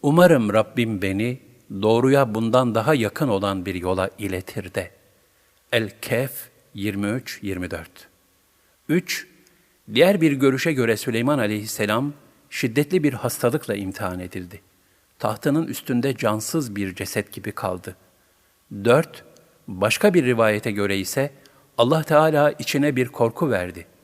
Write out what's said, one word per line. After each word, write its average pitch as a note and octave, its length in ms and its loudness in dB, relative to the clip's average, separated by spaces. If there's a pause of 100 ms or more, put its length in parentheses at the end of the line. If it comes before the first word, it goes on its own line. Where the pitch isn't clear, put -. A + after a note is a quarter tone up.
Umarım D3 500 6
Rabbim A2 500 0
beni G#2 380 -2 (300)
doğruya A#2 640 4
bundan A2+ 400 2
daha A2+ 200 2
yakın B2+ 340 -2
olan G2 380 -2
bir F#2+ 80 -6
yola F#2 440 -2
iletir." F#2 560 -8
de. F2+ 160 -6 (800)
El-Kehf A#2 600 -4 (420)
yirmi G2+ 340 -4
üç - 340 -8
yirmi F#2 280 -8
dört. - 380 -14 (800)
Üç, F3+ 380 -2 (680)
diğer F3 260 6
bir D#3 120 4
görüşe C3+ 400 2
göre A2+ 240 0
Süleyman B2 420 -2
aleyhisselam G#2+ 720 -2 (380)
şiddetli D3 520 0
bir C#3+ 100 2
hastalıkla A#2+ 640 -2
imtihan F#2+ 460 -6
edildi. F2+ 400 -12 (580)
Tahtının C#3+ 480 -2
üstünde B2+ 500 -4
cansız G#2+ 600 -2
bir F#2+ 180 -4
ceset G2+ 380 -6
gibi - 200 -12
kaldı. F#2 440 -8 (760)
Dört, A#2+ 520 2 (440)
başka A2 460 2
bir D#3 100 4
rivayete A2+ 460 2
göre G2 280 -2
ise C3+ 340 -4 (460)
Allah D3 240 4
Teala D3+ 480 4
içine C#3+ 460 -2
bir B2+ 120 0
korku B2+ 420 0
verdi. F2+ 360 -4 (180)